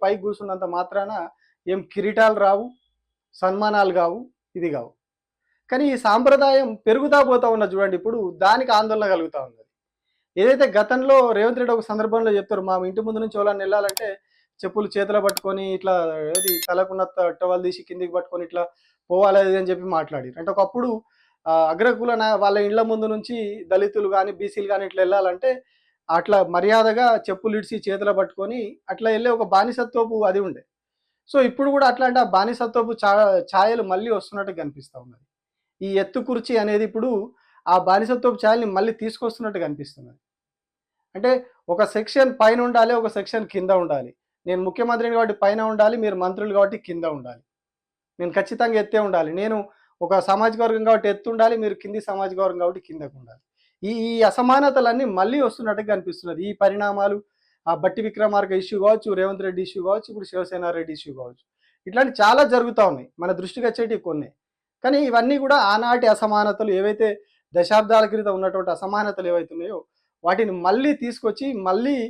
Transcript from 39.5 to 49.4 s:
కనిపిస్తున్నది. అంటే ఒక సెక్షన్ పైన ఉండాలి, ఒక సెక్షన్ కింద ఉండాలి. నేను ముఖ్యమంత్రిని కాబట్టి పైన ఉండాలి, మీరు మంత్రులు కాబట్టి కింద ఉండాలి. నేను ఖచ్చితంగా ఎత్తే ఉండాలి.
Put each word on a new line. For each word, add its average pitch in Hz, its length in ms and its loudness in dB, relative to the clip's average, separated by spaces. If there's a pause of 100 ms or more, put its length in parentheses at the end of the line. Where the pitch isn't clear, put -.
కనిపిస్తున్నది. 143 580 -10 (1000)
అంటే 247 140 2 (420)
ఒక 175 100 2 (120)
సెక్షన్ 254 460 0
పైన 226 260 4
ఉండాలి, 233 260 2
ఒక 226 140 0 (100)
సెక్షన్ 202 360 -6
కింద 185 180 -2 (120)
ఉండాలి. 135 280 -4 (360)
నేను 185 200 -2
ముఖ్యమంత్రిని 233 500 -2
కాబట్టి 220 260 0
పైన 208 180 2
ఉండాలి, 220 360 2
మీరు 214 180 -2
మంత్రులు 190 420 -4
కాబట్టి 196 200 2
కింద 170 280 -10 (120)
ఉండాలి. 123 240 -16 (800)
నేను 175 180 -6
ఖచ్చితంగా 220 420 0
ఎత్తే 208 280 0
ఉండాలి. 165 340 0